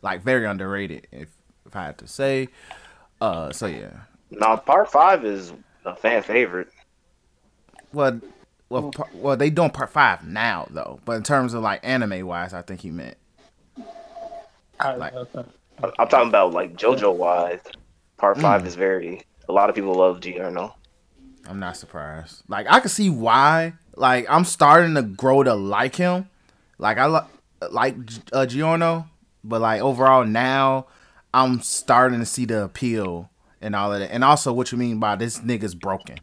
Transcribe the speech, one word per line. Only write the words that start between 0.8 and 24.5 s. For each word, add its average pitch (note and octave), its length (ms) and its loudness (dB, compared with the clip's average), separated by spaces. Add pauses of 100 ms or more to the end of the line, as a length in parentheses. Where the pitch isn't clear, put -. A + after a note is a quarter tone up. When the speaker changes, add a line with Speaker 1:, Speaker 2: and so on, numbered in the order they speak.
Speaker 1:
if, D2 160 -18 (380)
if - 100 -18
I F#2 80 -10
had D2 140 -14
to - 100 -20
say. C3+ 400 -4 (720)
Uh, E2 320 -4
so, - 140 -10
yeah. G#1+ 240 -10 (420)
Speaker 2:
No, A2 240 2
part F3 340 2
five D#3+ 340 4
is F#2+ 280 -6 (320)
a F2+ 100 -10
fan A2+ 280 0
favorite. G2 460 -2 (1200)
Speaker 1:
Well, C3 280 0 (500)
well, C3 140 -4
Speaker 3:
Mm. C#3+ 100 -10
Speaker 1:
par-, - 200 -10
well, C3 220 -2
they C#3+ 140 2
doing D#3 200 2
part - 200 -8
five A2+ 360 2
now, G2 440 -4
though. - 340 -10
But A#2 80 -6
in A2+ 100 -4
terms B2+ 320 0
of, A#2 80 -6
like, G2+ 220 -2
anime-wise, F#2 720 -4
I F2 80 -12
think F#2 180 -14
he F2+ 100 -14
meant. D#2 260 -12 (1600)
Speaker 3:
I, C3+ 160 -2
Speaker 1:
Like D#2 180 -12
Speaker 3:
okay. B2 300 -14 (540)
Speaker 2:
I'm A#2+ 100 2
talking A#2+ 200 4
about, G2 240 4
like, F2 240 -4
JoJo-wise. F2+ 840 0 (560)
Part G2+ 240 2
five G2+ 220 4
Speaker 1:
Mm. F2 40 -8
Speaker 2:
is F2 80 -10
very, F#2 480 -4 (260)
a F2 40 -4
lot G2+ 160 4
of G#2 80 -2
people G2 180 -2
love F2+ 260 2
Giorno. F2+ 540 -8 (760)
Speaker 1:
I'm F#2+ 120 -12
not F2 160 -10
surprised. D#2 720 -16
Like, G2+ 220 -8
I A#3 100 6
can B3 80 -6
see G3+ 220 0
why. C#3+ 640 2 (220)
Like, B2+ 320 2
I'm E3 160 4
starting D#3+ 500 6